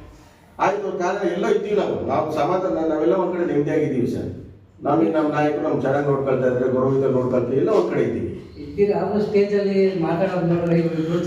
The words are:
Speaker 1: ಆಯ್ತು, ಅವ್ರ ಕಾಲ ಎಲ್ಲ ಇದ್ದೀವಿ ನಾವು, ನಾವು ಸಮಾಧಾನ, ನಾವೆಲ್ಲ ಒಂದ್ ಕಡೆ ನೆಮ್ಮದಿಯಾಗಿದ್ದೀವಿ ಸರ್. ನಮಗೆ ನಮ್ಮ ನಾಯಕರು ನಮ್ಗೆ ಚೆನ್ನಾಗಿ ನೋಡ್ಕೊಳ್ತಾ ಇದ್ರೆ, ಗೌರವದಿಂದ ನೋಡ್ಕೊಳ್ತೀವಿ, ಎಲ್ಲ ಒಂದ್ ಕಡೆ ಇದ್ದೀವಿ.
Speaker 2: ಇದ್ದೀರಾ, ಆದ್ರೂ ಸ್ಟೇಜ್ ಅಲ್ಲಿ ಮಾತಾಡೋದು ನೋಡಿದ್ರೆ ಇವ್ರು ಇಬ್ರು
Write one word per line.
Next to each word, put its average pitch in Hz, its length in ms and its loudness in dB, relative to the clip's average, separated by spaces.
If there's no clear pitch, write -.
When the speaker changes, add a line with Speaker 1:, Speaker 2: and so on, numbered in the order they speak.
Speaker 1:
ಆಯ್ತು, 196 260 0
ಅವ್ರ 170 160 -4
ಕಾಲ 185 140 -2
ಎಲ್ಲ 208 120 -2
ಇದ್ದೀವಿ 208 240 0
ನಾವು, - 140 -2
ನಾವು - 260 0
ಸಮಾಧಾನ, 180 480 0
ನಾವೆಲ್ಲ 160 320 2
ಒಂದ್ 175 120 -2
ಕಡೆ 175 120 -2
ನೆಮ್ಮದಿಯಾಗಿದ್ದೀವಿ 143 680 0
ಸರ್. - 140 -6
ನಮಗೆ 160 280 2
ನಮ್ಮ 151 220 0
ನಾಯಕರು 151 280 0
ನಮ್ಗೆ 139 200 -2
ಚೆನ್ನಾಗಿ 139 240 0
ನೋಡ್ಕೊಳ್ತಾ 127 420 2
ಇದ್ರೆ, 123 240 0
ಗೌರವದಿಂದ 135 440 2
ನೋಡ್ಕೊಳ್ತೀವಿ, 123 400 0
ಎಲ್ಲ 165 140 2
ಒಂದ್ 190 220 2
ಕಡೆ 139 100 0
ಇದ್ದೀವಿ. 117 260 -4
Speaker 2:
ಇದ್ದೀರಾ, 180 380 0
ಆದ್ರೂ 208 200 -2
ಸ್ಟೇಜ್ 202 400 2
ಅಲ್ಲಿ 196 200 2
ಮಾತಾಡೋದು 170 440 0
ನೋಡಿದ್ರೆ 170 320 2
ಇವ್ರು 165 240 0
ಇಬ್ರು 170 240 0